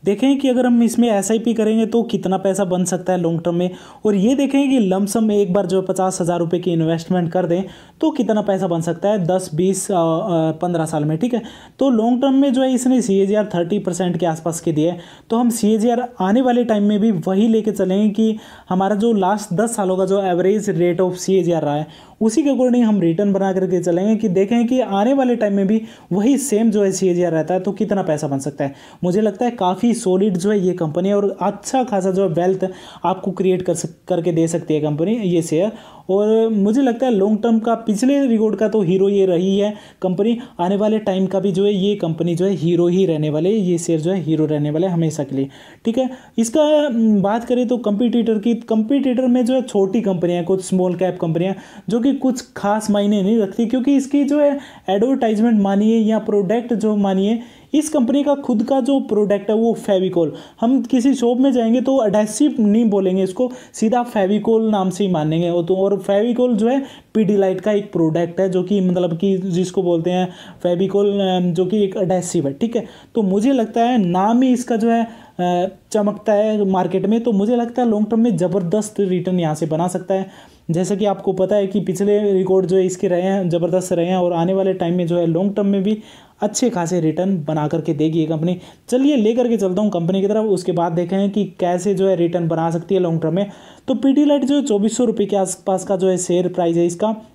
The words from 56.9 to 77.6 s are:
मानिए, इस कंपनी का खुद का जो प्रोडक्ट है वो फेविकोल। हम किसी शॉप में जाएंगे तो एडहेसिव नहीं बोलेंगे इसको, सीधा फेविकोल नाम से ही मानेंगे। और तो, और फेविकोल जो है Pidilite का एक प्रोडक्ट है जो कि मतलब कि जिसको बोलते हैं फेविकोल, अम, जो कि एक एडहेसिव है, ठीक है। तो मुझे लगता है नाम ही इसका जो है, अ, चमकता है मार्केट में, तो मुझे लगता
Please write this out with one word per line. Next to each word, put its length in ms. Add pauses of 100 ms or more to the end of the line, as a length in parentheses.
मानिए, 440 (340)
इस 140
कंपनी 360
का 100
खुद 280
का 180
जो 200
प्रोडक्ट 500
है 60
वो 180
फेविकोल। 580 (280)
हम 220
किसी 320
शॉप 240
में 140
जाएंगे 280
तो 260
एडहेसिव 540
नहीं 240
बोलेंगे 380
इसको, 280 (220)
सीधा 300
फेविकोल 680
नाम 200
से 140
ही 60
मानेंगे। 400
और 140
तो, 120
और 220
फेविकोल 580
जो 120
है 140 (340)
Pidilite 440
का 120
एक 200
प्रोडक्ट 480
है 100
जो 120
कि 180
मतलब 360
कि 220
जिसको 440
बोलते 280
हैं 180 (340)
फेविकोल, 580
अम, 320
जो 140
कि 180
एक 120
एडहेसिव 500
है, 60
ठीक 240
है। 100 (280)
तो 80
मुझे 300
लगता 280
है 180
नाम 440
ही 100
इसका 240
जो 140
है, 140 (360)
अ, 280 (240)
चमकता 400
है 380
मार्केट 360
में, 160
तो 100
मुझे 240
लगता 260